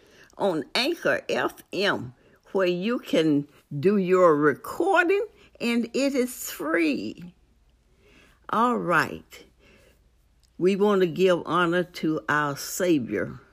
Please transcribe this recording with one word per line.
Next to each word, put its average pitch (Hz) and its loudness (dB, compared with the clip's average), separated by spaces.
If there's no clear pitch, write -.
on 180 -2
Anchor 240 0
F - -4
M, 147 -2
where 190 2
you 190 -2
can 147 0
do 190 2
your 180 6
recording, 339 0
and 233 0
it 269 -2
is 247 -4
free. 285 -4
All 233 0
right. 165 -2
We 185 2
want 196 2
to 180 4
give 170 2
honor 175 0
to 160 -4
our 147 0
Savior, 135 -2